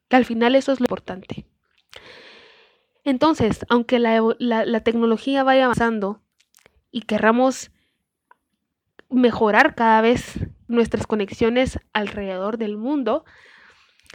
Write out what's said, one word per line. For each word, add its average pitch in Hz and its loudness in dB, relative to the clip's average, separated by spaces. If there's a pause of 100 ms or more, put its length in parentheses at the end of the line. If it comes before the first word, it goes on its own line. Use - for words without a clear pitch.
que 254 2
al 247 4
final 233 0
eso 269 2
es 262 -2
lo 247 -6
importante. - -12 (1600)
Entonces, 269 0
aunque 240 0
la 226 2
evo-, 226 2
la, 226 -2
la 226 -2
tecnología 226 0
vaya 262 4
avanzando 220 -2 (680)
y 233 -10
querramos 226 0 (1400)
mejorar 240 2
cada 226 4
vez - 0 (280)
nuestras 233 -2
conexiones 233 -2 (140)
alrededor 202 -6
del 208 -6
mundo, 254 -4 (880)